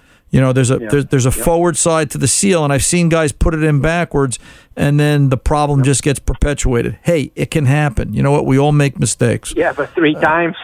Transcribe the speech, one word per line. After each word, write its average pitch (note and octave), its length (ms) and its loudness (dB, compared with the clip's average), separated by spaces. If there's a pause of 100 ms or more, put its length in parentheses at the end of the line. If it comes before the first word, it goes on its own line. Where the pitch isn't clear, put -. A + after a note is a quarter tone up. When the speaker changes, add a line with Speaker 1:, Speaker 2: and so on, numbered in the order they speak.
(340)
Speaker 1:
You C3+ 60 4
know, C3 140 2
there's C3 180 2
a C3 80 2
Speaker 2:
Yeah. A2+ 100 -10
Speaker 1:
there's, C#3 180 0
there's B2+ 180 0
a C3 100 2
Speaker 2:
Yep. - 80 -8
Speaker 1:
forward E3+ 320 0
side D#3+ 360 0
to D#3 60 -8
the C#3+ 80 -2
seal, F3 380 0
and C#3+ 80 0
I've C3+ 140 0
seen E3+ 240 0
guys D#3+ 240 0
put E3+ 200 0
it D#3 100 -2
in D3 180 2
backwards, D3 580 -2 (380)
and C#3+ 200 0
then D3 300 2
the C3 80 0
problem D3 440 0
Speaker 2:
Yep. C3 80 2
Speaker 1:
just C3+ 160 0
gets C#3 160 -2
perpetuated. B2+ 840 -2
Hey, E3 340 -2
it C#3+ 160 -6
can D3+ 140 0
happen. C#3+ 480 0
You C3+ 100 0
know C#3 80 2
what? D3 140 0
We C3+ 120 2
all D3 140 2
make C#3+ 260 0
mistakes. - 600 -2
Speaker 2:
Yeah, E3 180 -2
but C#3+ 180 -6
three D#3 220 0
Speaker 1:
Uh, D#3 60 -10
Speaker 2:
times. E3 420 0